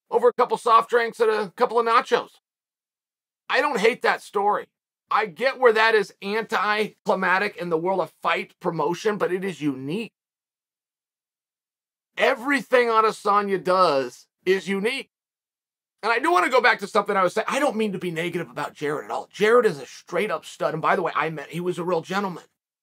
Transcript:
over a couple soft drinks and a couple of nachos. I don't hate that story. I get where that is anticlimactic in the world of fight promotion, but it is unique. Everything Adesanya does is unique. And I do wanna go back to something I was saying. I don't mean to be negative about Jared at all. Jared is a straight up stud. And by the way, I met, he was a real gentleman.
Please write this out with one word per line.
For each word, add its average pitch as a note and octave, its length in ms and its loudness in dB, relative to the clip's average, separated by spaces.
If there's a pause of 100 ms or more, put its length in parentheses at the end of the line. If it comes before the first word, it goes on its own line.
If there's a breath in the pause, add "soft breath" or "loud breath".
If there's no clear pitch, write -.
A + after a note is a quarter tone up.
(100)
over A#3 180 4
a A3+ 40 2
couple A3+ 260 0
soft A3+ 320 4
drinks A#3 300 0
and A3 100 2
a G#3+ 260 -2
couple A#3 220 0
of A3+ 80 2
nachos. A3+ 440 2 (1160)
I A3+ 120 2
don't C#4 200 0
hate A3+ 220 2
that G3+ 200 0
story. G3+ 440 -2 (440)
I G#3 160 0
get A3+ 320 -4
where B3 140 6
that A3 220 4
is G3+ 280 0
anticlimactic G3+ 1300 -2
in F3 140 -6
the D#3+ 80 2
world F3+ 220 -2
of D#3 120 -4 (100)
fight F3+ 380 -2
promotion, E3+ 560 -2
but E3+ 160 -2
it F#3+ 100 -4
is F#3 180 -6
unique. D3 520 -6 (2000)
Everything B3 720 2
Adesanya G#3 760 0
does D#3+ 640 2 (160)
is F#3 240 0
unique. G#3+ 420 -4 (920)
And A3 100 0
I A#3 80 -2
do D#4+ 100 0
wanna F4 200 2
go B3 100 2
back A3+ 200 2
to G3 60 -10
something G3+ 300 -2
I F#3+ 60 2
was F3 100 0
saying. - 160 -4
I A3+ 100 -2
don't C4+ 180 0
mean G#3+ 160 -2
to F#3+ 60 -8
be F3 120 -6
negative E3 400 -6
about - 240 -10
Jared D3 320 -6
at - 40 -10
all. B2+ 220 -6
Jared A3 340 4
is D3 140 -4
a B2 60 -16
straight F#3 440 -6
up D#3+ 140 -8
stud. D#3 300 -6
And D#3+ 80 -6
by E3 120 2
the F#3+ 80 -2
way, D#3 120 -2
I D3+ 160 -2
met, D3 180 -12
he E3 120 -8
was F3 180 -4
a E3+ 60 -6
real E3+ 180 -2
gentleman. F#3 420 -6 (380)